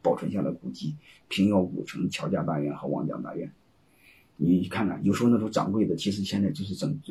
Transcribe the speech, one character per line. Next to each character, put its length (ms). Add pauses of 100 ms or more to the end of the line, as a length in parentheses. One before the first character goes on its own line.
保 160
存 140
下 100
来 100
古 200
迹， 240 (320)
平 220
遥 120
古 240
城、 240
乔 180
家 140
大 180
院 160
和 120
王 200
家 100
大 180
院， 160 (840)
你 320
看 200
看， 160
有 100
时 100
候 60
那 80
种 140
掌 200
柜 140
的， 100
其 160
实 120
现 180
在 80
就 160
是 80
整， 260 (120)